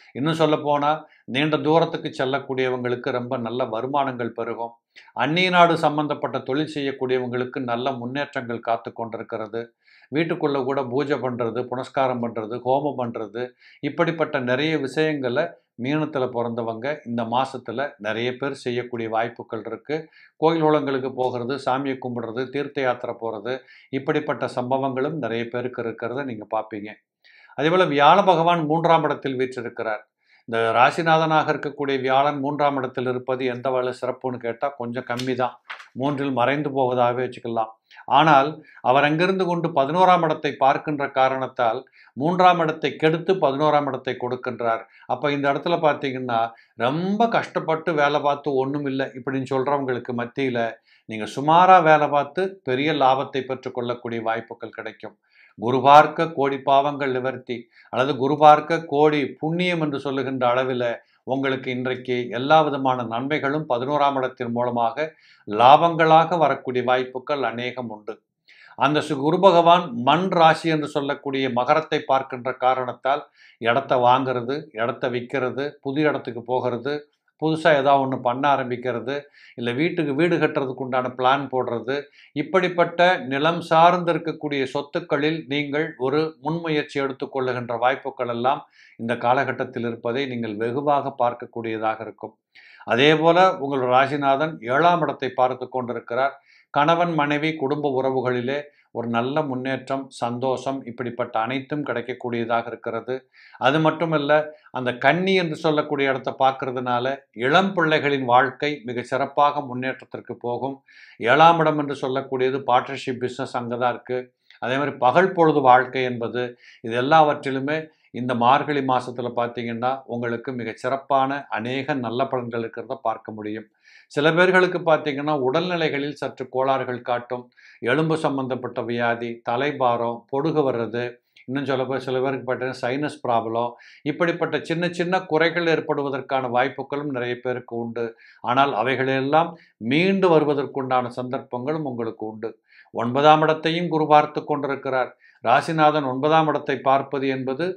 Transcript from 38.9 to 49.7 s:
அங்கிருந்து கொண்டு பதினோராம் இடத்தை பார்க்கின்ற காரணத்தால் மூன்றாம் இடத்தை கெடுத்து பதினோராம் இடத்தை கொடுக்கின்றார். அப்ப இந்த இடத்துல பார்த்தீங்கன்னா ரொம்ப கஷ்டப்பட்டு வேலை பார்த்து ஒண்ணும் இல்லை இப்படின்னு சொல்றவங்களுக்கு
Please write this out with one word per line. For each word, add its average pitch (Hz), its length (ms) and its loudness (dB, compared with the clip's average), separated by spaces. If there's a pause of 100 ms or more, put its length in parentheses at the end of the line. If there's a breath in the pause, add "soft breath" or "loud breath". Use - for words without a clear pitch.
அங்கிருந்து 180 360 2
கொண்டு 170 240 -2
பதினோராம் 170 580 4
இடத்தை 156 260 -2
பார்க்கின்ற 139 580 0
காரணத்தால் 131 720 0 (360 soft breath)
மூன்றாம் 175 440 4
இடத்தை 156 360 0
கெடுத்து 160 380 2
பதினோராம் 147 560 2
இடத்தை 127 240 -6
கொடுக்கின்றார். 120 680 -4 (240 soft breath)
அப்ப 123 260 -2
இந்த 143 160 -2
இடத்துல 151 320 0
பார்த்தீங்கன்னா 131 600 0 (360 soft breath)
ரொம்ப 185 520 0
கஷ்டப்பட்டு 160 640 -2
வேலை 147 260 2
பார்த்து 143 340 -2
ஒண்ணும் 139 360 -2
இல்லை 135 160 -2
இப்படின்னு 131 460 -6
சொல்றவங்களுக்கு 127 640 -2